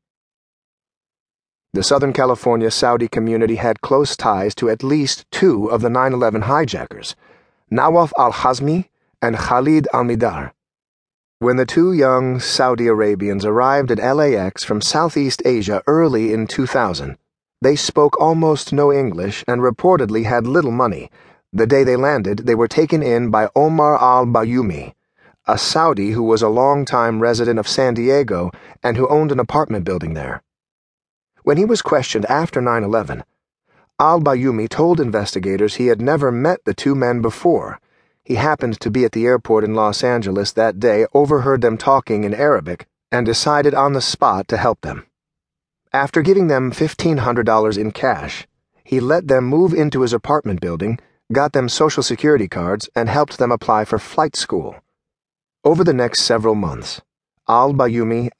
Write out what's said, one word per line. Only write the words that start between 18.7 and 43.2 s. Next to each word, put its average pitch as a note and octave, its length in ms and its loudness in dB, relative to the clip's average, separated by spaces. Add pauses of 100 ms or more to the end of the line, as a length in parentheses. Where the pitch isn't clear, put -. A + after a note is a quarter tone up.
no C#3+ 180 4
English G#2 560 -4
and B2 140 0
reportedly B2 640 2
had A#2+ 220 0
little C#3 260 0
money. A#2 380 -2 (420)
The A2 140 0
day C3+ 160 4
they B2+ 140 2
landed, A#2+ 500 -2
they A#2+ 80 2
were A2+ 140 2
taken D#3 340 0
in A#2+ 280 0
by G#2+ 260 2
Omar D3+ 400 4
al-Bayoumi, A#2+ 960 0 (520)
a G#2+ 120 0
Saudi A#2+ 540 0
who A#2 100 -2
was A2+ 200 2
a A2 60 2
longtime B2 720 2
resident A#2 380 0
of G#2 80 -4
San B2+ 280 0
Diego A#2 580 0 (320)
and A#2+ 120 -2
who B2+ 120 0
owned D3+ 240 2
an C3 80 -2
apartment A2 440 -2
building E2+ 300 -6
there. C2 280 -10 (1000)
When D3 140 2
he F#3+ 80 2
was A3 180 0
questioned A#2+ 440 -2
after C#3+ 340 -2
nine A#2 240 0
eleven, G2 400 -4 (760)
al-Bayoumi C3+ 680 2
told E3 320 2
investigators G#2 760 -2
he B2 140 0
had A2 120 2
never C#3 300 0
met C#3 340 -2
the G3 100 -2
two C#3 200 0
men B2 260 0
before. A2+ 600 -2 (420)
He B2 140 -4
happened B2 420 -2
to A2+ 120 -4
be B2 140 2
at A2 60 2
the A2+ 160 -2
airport A2+ 380 2
in G#2+ 100 -2
Los G#2+ 300 0
Angeles G2+ 480 -2
that A2 260 0
day, A2 340 2
overheard C#3 500 2
them A2+ 140 2
talking A2+ 460 0
in G#2 100 -2
Arabic, G#2+ 540 -2 (240)
and B2 160 0